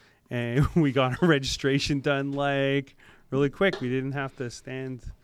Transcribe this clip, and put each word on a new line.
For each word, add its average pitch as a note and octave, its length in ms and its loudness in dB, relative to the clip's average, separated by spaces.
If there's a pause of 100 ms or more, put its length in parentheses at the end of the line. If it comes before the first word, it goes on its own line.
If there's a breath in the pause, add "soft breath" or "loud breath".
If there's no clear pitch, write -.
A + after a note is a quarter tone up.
(300 soft breath)
and A#2+ 400 0
<laughs> - 60 -16
we D3 160 4
got B2+ 300 2
our F3+ 60 4
registration C#3 720 2
done, C#3 320 0
like, C#3 640 0 (360 soft breath)
really C3+ 200 2
quick. F#3+ 300 0
We B2+ 80 -4
didn't C3 240 -2
have C3+ 240 -6
to A#2+ 140 -6
stand C3 520 -10 (220)